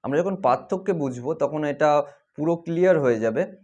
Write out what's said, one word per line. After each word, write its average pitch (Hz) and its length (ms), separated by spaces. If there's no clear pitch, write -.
আমরা 139 160
যখন 190 220
পার্থক্যে 180 520
বুঝবো 135 400
তখন 151 300
এটা 147 400
পুরো 165 200
ক্লিয়ার 165 440
হয়ে 120 200
যাবে। 113 440